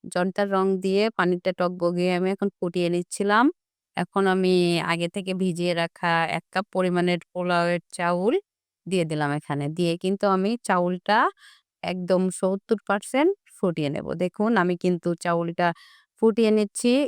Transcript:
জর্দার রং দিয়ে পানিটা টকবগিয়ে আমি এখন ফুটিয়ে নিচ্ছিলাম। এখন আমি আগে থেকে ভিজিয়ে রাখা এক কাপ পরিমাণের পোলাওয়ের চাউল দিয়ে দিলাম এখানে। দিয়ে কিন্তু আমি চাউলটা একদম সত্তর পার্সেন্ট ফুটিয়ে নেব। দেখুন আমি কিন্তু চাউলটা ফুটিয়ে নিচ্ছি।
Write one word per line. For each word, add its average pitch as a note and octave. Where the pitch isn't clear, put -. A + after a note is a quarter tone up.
জর্দার F#3
রং F#3+
দিয়ে G3
পানিটা F3+
টকবগিয়ে F3+
আমি F#3
এখন G3
ফুটিয়ে F3
নিচ্ছিলাম। G3+
এখন G3
আমি F#3
আগে E3+
থেকে F#3+
ভিজিয়ে F3
রাখা E3+
এক E3
কাপ G3
পরিমাণের F3+
পোলাওয়ের F3
চাউল F3
দিয়ে F3
দিলাম D3+
এখানে। C#3+
দিয়ে E3+
কিন্তু F#3+
আমি F#3+
চাউলটা F3+
একদম F3+
সত্তর G3
পার্সেন্ট C4+
ফুটিয়ে D#3+
নেব। -
দেখুন F3+
আমি F3+
কিন্তু F3+
চাউলটা E3+
ফুটিয়ে A3
নিচ্ছি। G#3+